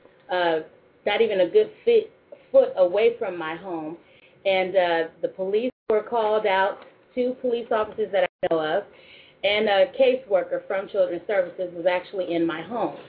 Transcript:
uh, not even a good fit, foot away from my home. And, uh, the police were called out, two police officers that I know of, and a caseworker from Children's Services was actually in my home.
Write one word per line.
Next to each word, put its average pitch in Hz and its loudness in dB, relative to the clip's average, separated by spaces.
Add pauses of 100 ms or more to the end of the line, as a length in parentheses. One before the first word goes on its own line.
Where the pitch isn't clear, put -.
(320)
uh, 170 0 (440)
not 208 0
even 214 2
a 170 2
good 214 2 (140)
fit, 233 2 (400)
foot 262 4
away 202 2
from 190 -6
my 160 -8
home. 170 -10 (480)
And, 190 0
uh, 170 2 (140)
the 170 -2
police 208 -2 (180)
were 214 2
called 214 0
out, 190 2 (360)
two 254 -2
police 233 -2
officers 214 -2
that 185 2
I - -4
know 165 2
of, 160 -2 (600)
and 208 2
a 196 4 (120)
caseworker 190 0
from 196 -4
Children's 175 -2
Services 180 -2
was 175 -8
actually 180 -2
in 165 2
my 165 -6
home. 190 -6 (120)